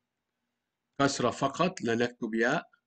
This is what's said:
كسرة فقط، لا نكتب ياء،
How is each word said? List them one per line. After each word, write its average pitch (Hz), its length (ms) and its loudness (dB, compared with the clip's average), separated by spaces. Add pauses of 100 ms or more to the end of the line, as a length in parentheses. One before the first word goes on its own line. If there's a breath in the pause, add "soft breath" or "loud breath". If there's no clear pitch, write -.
(1000)
كسرة 139 280 2
فقط، 160 520 -2
لا 117 140 0
نكتب 120 380 -2
ياء، 117 320 0 (220)